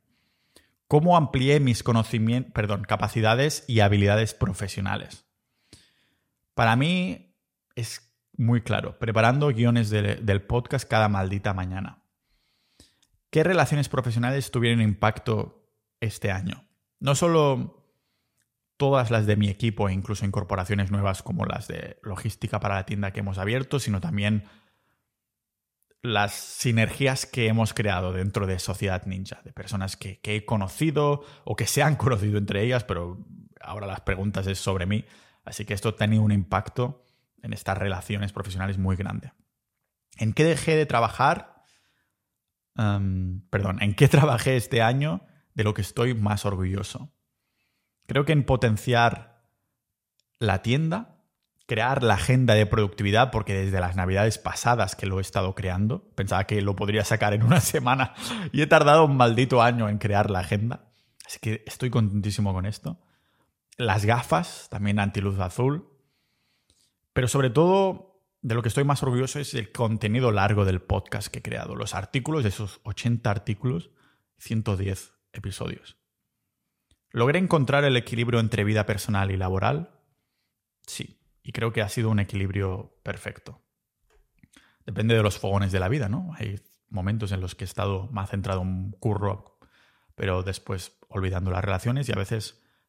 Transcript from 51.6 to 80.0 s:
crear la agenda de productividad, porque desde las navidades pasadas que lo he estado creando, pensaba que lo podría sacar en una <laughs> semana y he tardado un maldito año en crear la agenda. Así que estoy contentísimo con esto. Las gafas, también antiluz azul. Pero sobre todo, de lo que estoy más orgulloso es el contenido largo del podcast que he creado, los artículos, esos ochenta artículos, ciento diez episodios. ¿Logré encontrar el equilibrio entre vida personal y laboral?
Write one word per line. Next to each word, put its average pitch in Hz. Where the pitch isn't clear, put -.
crear 123
la 110
agenda 127
de 107
productividad, 104
porque 107
desde 95
las 87
navidades 95
pasadas -
que -
lo 95
he -
estado 95
creando, 101
pensaba 98
que 104
lo 101
podría 101
sacar 107
en 107
una 117
<laughs> -
semana 127
y 147
he 147
tardado 156
un 139
maldito 123
año 117
en 104
crear 104
la 92
agenda. 107
Así -
que 110
estoy -
contentísimo 104
con 92
esto. 110
Las 104
gafas, 123
también 101
antiluz 98
azul. 127
Pero 123
sobre 131
todo, 185
de 113
lo 117
que 117
estoy 139
más 143
orgulloso 131
es 135
el 117
contenido 113
largo 104
del 92
podcast 101
que -
he -
creado, 117
los 113
artículos, 135
esos 101
ochenta 113
artículos, 123
ciento 110
diez 95
episodios. -
¿Logré 135
encontrar 147
el 135
equilibrio 117
entre 107
vida 104
personal 101
y 95
laboral? 98